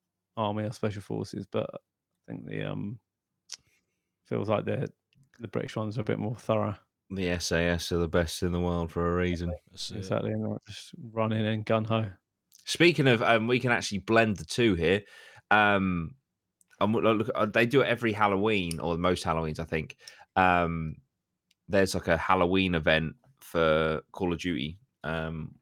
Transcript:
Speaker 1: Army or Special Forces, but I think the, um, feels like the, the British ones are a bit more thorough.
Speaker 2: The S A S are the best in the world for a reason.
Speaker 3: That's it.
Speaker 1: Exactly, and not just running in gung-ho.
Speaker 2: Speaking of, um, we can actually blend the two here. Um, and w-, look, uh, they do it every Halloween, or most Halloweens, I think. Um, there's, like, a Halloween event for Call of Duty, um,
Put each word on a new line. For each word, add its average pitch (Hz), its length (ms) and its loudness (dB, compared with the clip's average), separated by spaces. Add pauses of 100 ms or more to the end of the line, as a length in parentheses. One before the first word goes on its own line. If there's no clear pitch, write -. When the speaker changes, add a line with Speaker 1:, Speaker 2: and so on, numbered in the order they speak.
(360)
Speaker 1:
Army 107 280 -2
or 107 80 -6
Special 104 300 -6
Forces, 107 480 -8
but 113 240 -4
I - 580 -20
think 58 140 -12
the, 52 240 -8
um, 101 300 -8 (1200)
feels 107 240 -4
like 107 160 0
the, 104 260 -4 (500)
the 117 80 -12
British - 280 -6
ones 107 220 -6
are 107 40 -4
a - 20 -4
bit 107 140 -4
more 107 180 -6
thorough. 104 400 -2 (340)
Speaker 2:
The 95 180 -4
S 87 240 -2
A 85 80 2
S 87 320 0
are 87 60 0
the 85 100 0
best 85 340 0
in 87 100 -2
the 87 80 -2
world 87 320 -2
for 87 200 0
a 87 40 0
reason. 87 360 -2 (180)
Speaker 3:
That's - 200 -12
it. 95 80 -10
Speaker 1:
Exactly, 107 340 -4
and 107 100 -4
not 107 240 -6
just - 260 -18 (200)
running 110 320 0
in 110 200 -2
gung-ho. 110 460 0 (540)
Speaker 2:
Speaking 160 440 4
of, 117 140 4
um, 110 240 4
we 123 140 2
can 127 120 0
actually 98 260 -2
blend 110 400 2
the 82 80 -10
two 117 280 2
here. 85 280 2 (480)
Um, 95 640 2 (640)
and 104 140 2
w-, 110 200 4
look, 104 200 -2
uh, 107 120 0
they 113 200 2
do 131 160 4
it - 60 2
every 117 240 0
Halloween, 101 680 0
or 85 180 -2
most 90 260 0
Halloweens, 80 360 -2
I 80 40 -4
think. 80 320 -6 (380)
Um, 85 640 2 (720)
there's, 98 260 2
like, 92 140 -4
a 82 80 4
Halloween 92 580 2
event 80 400 2 (260)
for 80 600 2 (100)
Call 87 200 -2
of 82 80 -4
Duty, 80 380 -4 (260)
um, 80 580 -6